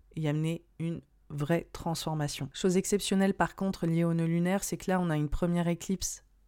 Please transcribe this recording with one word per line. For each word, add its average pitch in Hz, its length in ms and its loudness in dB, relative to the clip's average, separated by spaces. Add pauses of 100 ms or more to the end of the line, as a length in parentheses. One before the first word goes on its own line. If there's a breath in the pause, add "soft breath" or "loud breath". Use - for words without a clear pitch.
(140 soft breath)
y 160 140 -2
amener 156 360 -2 (140)
une 165 220 -4 (300)
vraie 151 420 0
transformation. 156 800 -4
Chose 185 240 2
exceptionnelle 196 580 2
par - 220 0
contre 190 300 -2
liée 170 180 4
au 165 100 2
nœud 165 120 2
lunaire, 175 360 2
c'est - 140 -6
que - 140 -4
là 185 100 2
on 175 100 0
a 156 60 2
une 151 140 0
première 175 360 0
éclipse - 560 -2 (260)